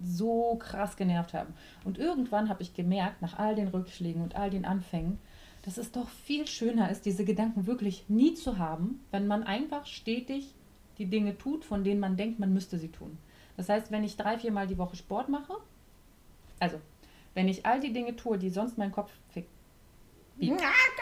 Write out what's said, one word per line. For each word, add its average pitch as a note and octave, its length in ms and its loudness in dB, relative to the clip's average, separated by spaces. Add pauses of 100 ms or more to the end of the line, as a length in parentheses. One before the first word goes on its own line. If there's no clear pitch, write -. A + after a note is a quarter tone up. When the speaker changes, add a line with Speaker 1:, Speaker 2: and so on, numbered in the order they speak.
Speaker 1:
so A3+ 520 2
krass G3+ 420 -4
genervt F3 340 2
haben. E3 220 -6 (280)
Und F#3+ 140 -4
irgendwann B3 540 2
habe F#3+ 120 -2
ich F3 120 -8
gemerkt, F3+ 480 0
nach E3+ 160 -6
all G#3+ 160 2
den G3+ 140 0
Rückschlägen F3+ 540 -2
und E3+ 140 -4
all G3+ 140 0
den F#3+ 160 -2
Anfängen, F3+ 520 0 (440)
dass F#3+ 160 -8
es A#3 120 -6
doch B3 200 -4
viel D4 360 -2
schöner A3+ 440 2
ist, G3 160 -4
diese G3 180 0
Gedanken G#3 420 2
wirklich G#3 420 -2
nie B3+ 260 6
zu A3+ 240 -4
haben, E3+ 520 -2
wenn G3 160 0
man G#3 180 2
einfach C#4+ 420 -2
stetig B3+ 680 -4 (440)
die G#3 80 -4
Dinge G3+ 320 2
tut, D4+ 260 -4
von G3+ 200 -2
denen G3+ 160 4
man F#3+ 180 2
denkt, A3+ 200 -2
man F#3+ 140 2
müsste F#3 260 0
sie D#3+ 120 -6
tun. D#3 260 -14 (400)
Das F#3 140 -4
heißt, A3 200 2
wenn G#3+ 140 0
ich - 140 -6
drei, G#3 200 0
viermal G#3 280 0
die F#3 100 -2
Woche F3 200 -2
Sport B3 340 -4
mache, C#4+ 240 -2 (1080)
also D#3+ 180 0 (540)
wenn F#3 160 4
ich F#3 160 0
all B3+ 160 4
die C4+ 140 -2
Dinge A#3+ 200 -2
tue, A#3 220 -2
die F#3 140 0
sonst G#3+ 260 -2
mein G3 160 0
Kopf G3+ 180 -4 (200)
fick-, - 180 -10 (880)
biegt, F4 240 2
Speaker 2:
Ja, D4 80 4 (340)